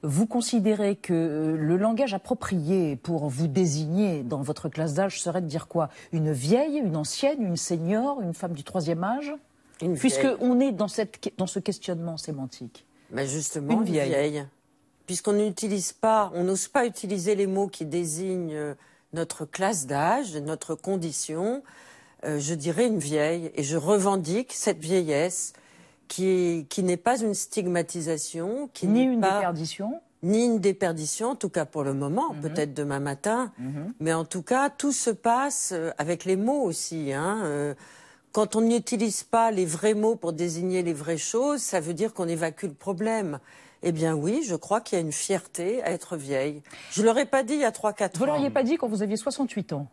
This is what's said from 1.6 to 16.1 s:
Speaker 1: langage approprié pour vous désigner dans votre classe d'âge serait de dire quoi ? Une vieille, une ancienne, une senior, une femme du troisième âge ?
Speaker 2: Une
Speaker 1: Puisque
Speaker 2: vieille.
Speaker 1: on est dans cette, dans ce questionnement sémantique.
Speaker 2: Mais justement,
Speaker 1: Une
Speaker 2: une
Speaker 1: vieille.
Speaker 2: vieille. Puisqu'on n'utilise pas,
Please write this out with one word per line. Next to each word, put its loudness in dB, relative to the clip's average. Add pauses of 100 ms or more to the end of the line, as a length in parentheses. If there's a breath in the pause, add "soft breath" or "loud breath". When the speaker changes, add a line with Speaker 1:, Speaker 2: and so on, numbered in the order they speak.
Speaker 1:
langage 2
approprié 0
pour -2
vous 0
désigner 2
dans -4
votre -4
classe -2
d'âge 0
serait 0
de -4
dire -4
quoi ? 0 (220 loud breath)
Une 2
vieille, 2
une 0
ancienne, 0
une 0
senior, 0
une -4
femme -6
du -10
troisième -2
âge ? -2 (480)
Speaker 2:
Une 0
Speaker 1:
Puisque 2
Speaker 2:
vieille. 2
Speaker 1:
on 4
est 4
dans 0
cette, -4
dans 0
ce -4
questionnement -4
sémantique. -10 (240 soft breath)
Speaker 2:
Mais -2
justement, -2
Speaker 1:
Une 4
Speaker 2:
une 2
Speaker 1:
vieille. 2
Speaker 2:
vieille. 0 (600)
Puisqu'on 0
n'utilise 0
pas, 4